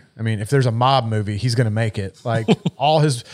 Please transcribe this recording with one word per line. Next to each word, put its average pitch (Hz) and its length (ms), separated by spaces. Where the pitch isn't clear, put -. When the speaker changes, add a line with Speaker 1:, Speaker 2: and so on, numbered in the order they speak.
Speaker 1:
I 110 40
mean, 113 180
if 107 80
there's 139 180
a 123 40
mob 123 360
movie, 107 300
he's 120 180
gonna 117 160
make 110 280
it. 98 260
Like, 113 220
Speaker 2:
<laughs> - 160
Speaker 1:
all 151 220
his, 139 340